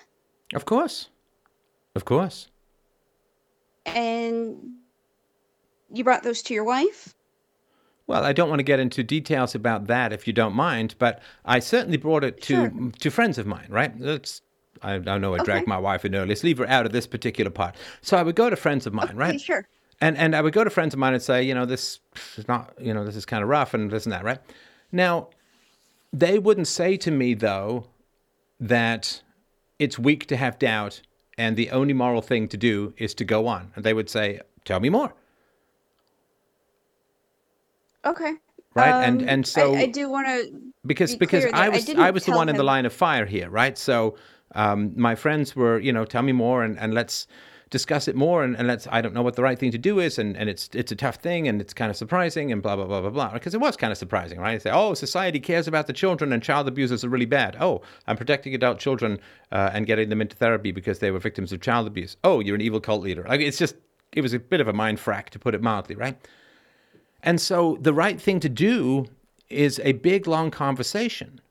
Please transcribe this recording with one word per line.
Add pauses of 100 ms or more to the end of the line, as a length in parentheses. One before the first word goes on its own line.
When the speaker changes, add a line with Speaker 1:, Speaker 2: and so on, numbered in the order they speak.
(540)
Speaker 1:
Of
course. (880)
Of
course. (1400)
Speaker 2:
And (1200)
you
brought
those
to
your
wife? (920)
Speaker 1:
Well,
I
don't
wanna
get
into
details
about
that,
if
you
don't
mind,
but (240)
I
certainly
brought
it
to,
Speaker 2:
Sure. (100)
Speaker 1:
to
friends
of
mine,
right?
That's, (400)
I,
I
know
I
dragged
Speaker 2:
Okay.
Speaker 1:
my
wife
in
earlier.
Let's
leave
her
out
of
this
particular
part. (260)
So
I
would
go
to
friends
of
mine,
Speaker 2:
Okay,
Speaker 1:
right?
Speaker 2:
sure. (320)
Speaker 1:
And,
and
I
would
go
to
friends
of
mine
and
say,
you
know,
"This (380)
is
not,
you
know,
this
is
kinda
rough
and
this
and
that,"
right? (520)
Now, (840)
they
wouldn't
say
to
me,
though, (720)
that (560)
it's
weak
to
have
doubt (360)
and
the
only
moral
thing
to
do
is
to
go
on.
And
they
would
say, (240)
"Tell
me
more." (3000)
Speaker 2:
Okay. (420)
Speaker 1:
Right?
And,
Speaker 2:
Um,
Speaker 1:
and
so (140)
Speaker 2:
I,
I
do
wanna (420)
Speaker 1:
because,
Speaker 2:
be
Speaker 1:
because
Speaker 2:
clear
that
Speaker 1:
I
Speaker 2:
I
Speaker 1:
was,
Speaker 2:
didn't
Speaker 1:
I
was
the
Speaker 2:
tell
Speaker 1:
one
in
the
Speaker 2:
him.
Speaker 1:
line
of
fire
here,
right?
So, (400)
um,
my
friends
were,
you
know,
"Tell
me
more
and,
and
let's (420)
discuss
it
more."
And,
and
let's,
I
don't
know
what
the
right
thing
to
do
is.
And,
and
it's,
it's
a
tough
thing
and
it's
kinda
surprising
and
blah,
blah,
blah,
blah,
blah.
Because
it
was
kinda
surprising,
right?
You
say,
"Oh,
society
cares
about
the
children
and
child
abusers
are
really
bad.
Oh, (260)
I'm
protecting
adult
children, (320)
uh,
and
getting
them
into
therapy
because
they
were
victims
of
child
abuse.
Oh,
you're
an
evil
cult
leader."
Like,
it's
just, (380)
it
was
a
bit
of
a
mind
frack,
to
put
it
mildly,
right? (1080)
And
so
the
right
thing
to
do (420)
is
a
big,
long
conversation.